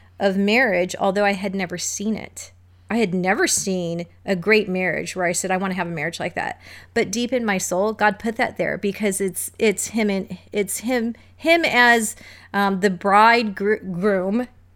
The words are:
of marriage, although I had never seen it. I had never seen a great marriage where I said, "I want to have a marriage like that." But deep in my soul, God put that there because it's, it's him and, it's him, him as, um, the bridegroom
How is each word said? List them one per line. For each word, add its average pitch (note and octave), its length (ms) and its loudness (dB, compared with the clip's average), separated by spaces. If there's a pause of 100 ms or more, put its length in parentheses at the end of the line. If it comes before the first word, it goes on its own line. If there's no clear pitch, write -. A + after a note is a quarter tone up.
(200)
of G3 180 2
marriage, G3 640 2
although G3 260 2
I G3+ 80 2
had G3 220 -6
never F3+ 220 -4
seen G#3 380 -6
it. - 360 -14 (380)
I G#3 80 -2
had G#3+ 160 0
never F#3+ 340 0
seen F3 600 -4 (180)
a G3 100 0
great G3+ 320 2
marriage F#3 480 -4
where F3+ 100 -2
I E3+ 60 0
said, F#3 200 -4
"I F#3 40 0
want F#3+ 160 -2
to F3+ 60 -4
have F3+ 100 -2
a E3+ 40 -6
marriage E3 280 -6
like - 160 -6
that." - 240 -6 (340)
But A3+ 180 0
deep A#3 200 -4
in A#3+ 140 0
my G3+ 120 0
soul, F#3+ 360 -2
God G#3 260 2
put A3+ 160 -4
that - 220 -4
there - 200 -2
because G3 440 -2
it's, F#3+ 360 -6
it's G#3 320 0
him G#3+ 200 0
and, F#3+ 280 -4 (140)
it's G3+ 280 -2
him, A#3 360 -2 (220)
him E4+ 260 4
as, A#3+ 540 4 (360)
um, G3 280 2
the G3+ 80 4
bridegroom G3+ 1600 2 (280)